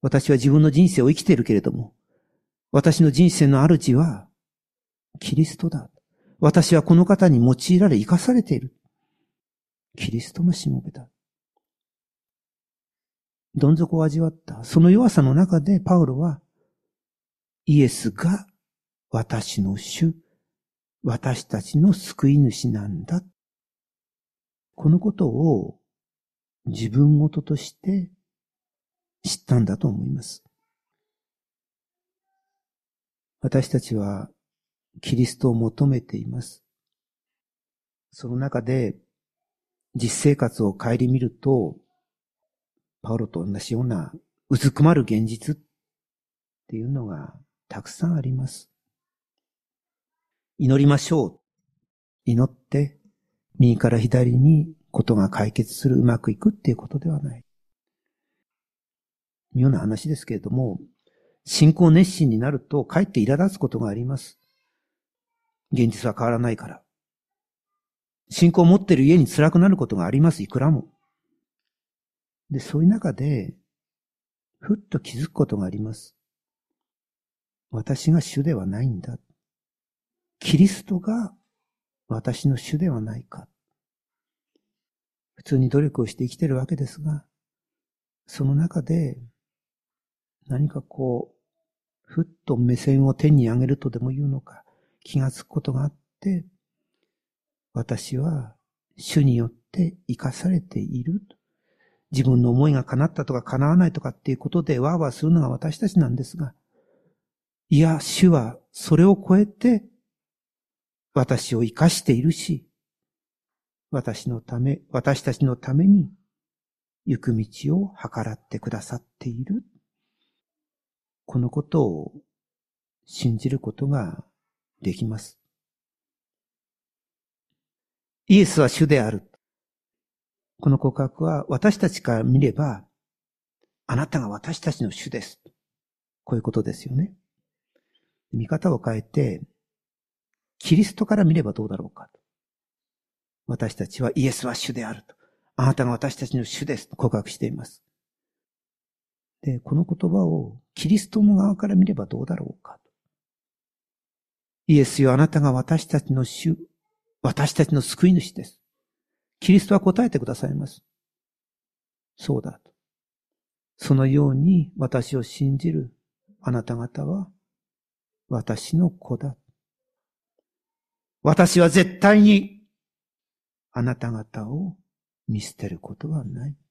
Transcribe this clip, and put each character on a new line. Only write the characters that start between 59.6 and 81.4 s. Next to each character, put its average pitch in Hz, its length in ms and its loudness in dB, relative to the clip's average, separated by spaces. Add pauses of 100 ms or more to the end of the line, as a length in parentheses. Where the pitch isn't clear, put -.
な 101 100 0
話 107 280 -6
で 151 80 -4
す - 80 -18
け 117 100 -10
れ 101 60 -8
ど 101 100 -10
も、 120 300 -4 (640)
信 156 280 4
仰 165 180 4
熱 185 220 6
心 143 180 0
に 110 80 0
な 127 120 -2
る 139 100 -6
と 147 240 -4
か 160 160 -2
え 202 40 2
っ - 20 -6
て 135 140 -2
苛 120 160 2
立 190 200 0
つ - 20 -18
こ 139 100 -4
と 113 120 -6
が 117 80 -4
あ 101 60 -6
り 117 100 -8
ま 135 120 -6
す。 - 220 -16 (1300)
現 117 180 2
実 120 180 -6
は 104 80 -6
変 120 100 -4
わ 120 40 0
ら 117 80 -2
な 120 140 -2
い 107 40 -6
か - 120 -16
ら。 - 140 -20 (1500)
信 170 220 4
仰 180 100 4
を - 20 6
持 175 120 8
っ 190 80 0
て 185 100 4
る 131 80 2
家 160 160 6
に 135 80 4
辛 151 240 2
く 180 80 2
な 185 100 6
る 190 80 4
こ 139 100 -4
と 107 100 -6
が 87 100 -2
あ 98 40 -4
り 135 100 2
ま 165 100 6
す、 - 120 -4
い 101 60 -10
く 123 120 -4
ら 143 100 2
も。 147 180 -2 (1600)
で、 135 100 -6
そ - 180 -6
う 160 60 2
い - 20 6
う - 20 8
中 202 240 0
で、 127 420 -4 (1040)
ふ 208 160 -2
っ - 20 -16
と - 220 -8
気 - 180 -14
づ 147 80 -6
く - 60 -16
こ 147 140 -2
と 110 100 -8
が 98 100 -6
あ 92 40 -8
り 104 100 -12
ま 110 120 -10
す。 - 220 -20 (1600)
私 131 420 -2
が 165 80 4
主 139 240 -6
で 160 100 -2
は 95 120 -6
な 101 160 -6
い 135 60 -2
ん 101 120 -6
だ。 120 180 -14 (1200)
キ - 200 0
リ 196 100 8
ス - 160 -4
ト 185 160 -6
が 220 340 -6 (720)